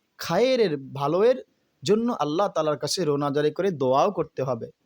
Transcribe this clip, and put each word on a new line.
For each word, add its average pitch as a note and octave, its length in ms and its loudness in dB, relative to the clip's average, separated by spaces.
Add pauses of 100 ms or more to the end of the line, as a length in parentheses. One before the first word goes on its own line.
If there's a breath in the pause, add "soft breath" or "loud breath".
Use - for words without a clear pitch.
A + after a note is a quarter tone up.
(180)
খায়েরের, G#3+ 580 0
ভালোয়ের C#3+ 680 0 (400)
জন্য A3+ 280 0
আল্লাহ D#3+ 360 -2
তাআলার D#3 300 0
কাছে D#3+ 260 -4
রোনাজারি D3 460 0
করে F3 200 -2
দোয়াও C#3 400 2
করতে D#3+ 320 -6
হবে। A#2+ 280 -6 (160)